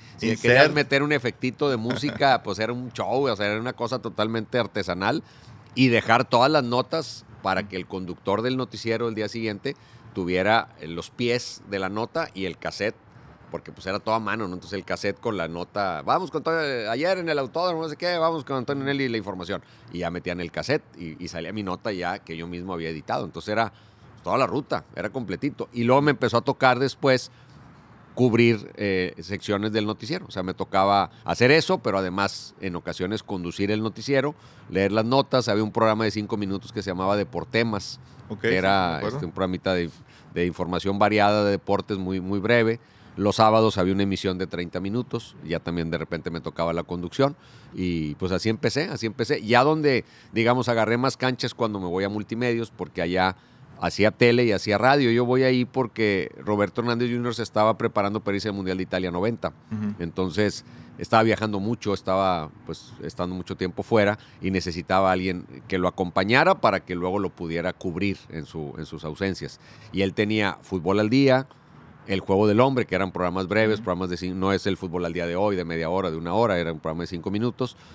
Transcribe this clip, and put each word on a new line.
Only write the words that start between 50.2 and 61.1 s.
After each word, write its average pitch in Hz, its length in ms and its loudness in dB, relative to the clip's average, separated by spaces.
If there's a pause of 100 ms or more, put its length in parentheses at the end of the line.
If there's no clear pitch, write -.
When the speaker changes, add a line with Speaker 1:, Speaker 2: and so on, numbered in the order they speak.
Speaker 1:
digamos, 120 360 2
agarré 113 280 2
más 127 200 0
canchas 127 380 -2
cuando 107 260 -2
me 90 60 -4
voy 92 180 -2
a 98 40 0
Multimedios, 117 600 -4
porque - 320 -8
allá 92 340 2 (440)
hacía 95 320 2
tele 120 320 4
y 113 80 2
hacía 101 260 0
radio. 127 320 6
Yo 117 140 4
voy 127 180 2
ahí 127 220 4
porque 107 760 0
Roberto 101 440 0
Hernández 120 280 0
junior 120 240 -2
se 117 80 -4
estaba 107 340 2
preparando 104 440 0
para 101 160 -2
irse 101 120 -4
al 101 60 -2
Mundial 92 220 -2
de 92 80 -4
Italia 92 260 -2
noventa. 95 380 -2 (240)
Speaker 2:
Ujú. 107 260 -4
Speaker 1:
Entonces, 90 680 -2 (340)
estaba 110 240 4